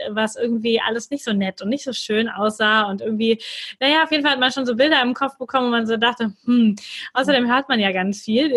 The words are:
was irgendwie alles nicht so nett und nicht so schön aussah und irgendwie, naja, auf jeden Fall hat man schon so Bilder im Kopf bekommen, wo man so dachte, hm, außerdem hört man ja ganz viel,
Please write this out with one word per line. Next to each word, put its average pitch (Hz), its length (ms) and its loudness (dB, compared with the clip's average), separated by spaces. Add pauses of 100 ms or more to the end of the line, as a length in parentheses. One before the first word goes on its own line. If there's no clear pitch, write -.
(120)
was 214 220 -2
irgendwie 226 460 0
alles 226 300 -4
nicht 285 140 -6
so 226 100 -2
nett 190 260 -2
und 196 80 -6
nicht 277 160 -4
so 254 80 -6
schön 220 380 -2
aussah 214 540 0
und 196 180 -6
irgendwie, 220 360 0 (420)
naja, 294 220 4
auf 311 80 -2
jeden 302 120 0
Fall 285 100 2
hat 262 80 -2
man 254 100 2
schon 262 140 -4
so 240 100 -2
Bilder 277 280 4
im 247 100 0
Kopf 269 240 -4
bekommen, 254 300 -2
wo 247 60 0
man 233 140 0
so 226 120 0
dachte, 233 340 0 (140)
hm, 233 300 4 (360)
außerdem 247 420 2
hört 269 140 0
man 247 120 2
ja 196 120 2
ganz 185 300 -2
viel, 254 340 2